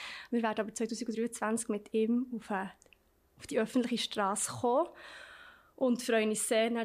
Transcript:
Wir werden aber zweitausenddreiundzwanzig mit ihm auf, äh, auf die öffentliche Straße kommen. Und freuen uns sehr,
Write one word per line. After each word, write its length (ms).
Wir 120
werden 160
aber 160
zweitausenddreiundzwanzig 920
mit 260
ihm 400
auf, 160
äh, 160
auf 80
die 140
öffentliche 420
Straße 480
kommen. 380
Und 260
freuen 280
uns 180
sehr, 220